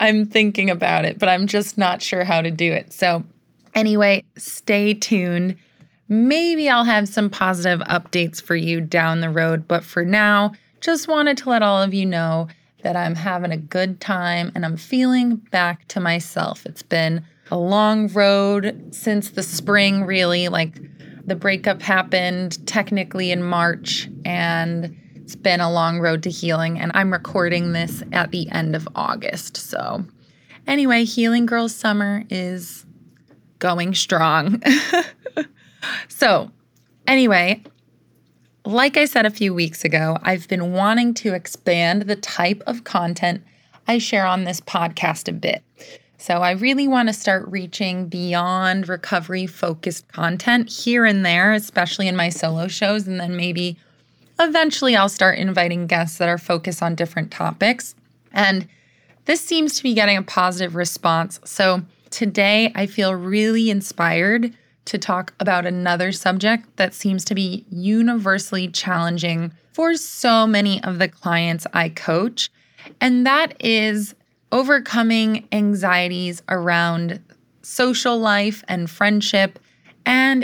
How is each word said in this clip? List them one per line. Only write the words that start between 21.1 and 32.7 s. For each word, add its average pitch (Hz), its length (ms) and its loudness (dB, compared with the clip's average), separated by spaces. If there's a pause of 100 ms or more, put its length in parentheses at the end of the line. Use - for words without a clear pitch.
the 190 100 -4
breakup 190 460 -2
happened 180 840 -2
technically 190 640 -2
in 175 100 -2
March, 170 680 -2 (160)
and 170 720 -2 (200)
it's - 220 -18
been 175 240 2
a 170 100 0
long 170 280 2
road 160 240 0
to 185 60 -4
healing, 165 500 -2
and 165 140 -4
I'm 190 200 2
recording 175 580 -2
this 170 400 -4
at 170 200 -2
the 165 200 -6
end 160 240 -2
of 160 180 -6
August. - 640 -6
So - 500 -8 (600)
anyway, 262 380 2
Healing 233 400 2
Girl 233 240 0
Summer 208 600 -2
is 180 560 -8 (760)